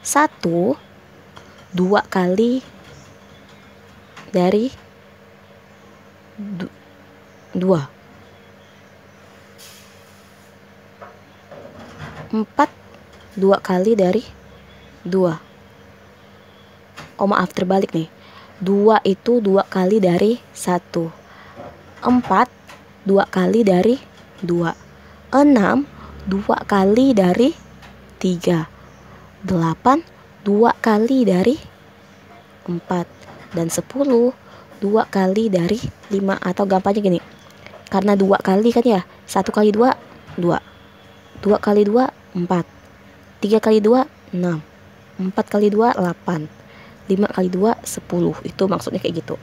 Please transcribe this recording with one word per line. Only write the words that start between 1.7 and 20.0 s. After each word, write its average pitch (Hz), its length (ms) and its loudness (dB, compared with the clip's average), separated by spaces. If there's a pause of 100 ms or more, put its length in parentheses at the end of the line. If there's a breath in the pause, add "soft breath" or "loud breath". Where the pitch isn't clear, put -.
dua 185 360 0
kali 214 560 0 (1700)
dari 196 360 2 (1700)
du-, 202 360 -12 (800)
dua. 185 280 0 (4000)
Empat, 220 400 -2 (680)
dua 190 280 2
kali 190 320 0
dari 190 240 2 (840)
dua. 175 360 -2 (1800)
Oh, 202 120 0
maaf, 185 280 0
terbalik 190 400 -2
nih. 160 140 -4 (500 loud breath)
Dua 202 460 2
itu 233 340 0
dua 196 240 2
kali 190 380 0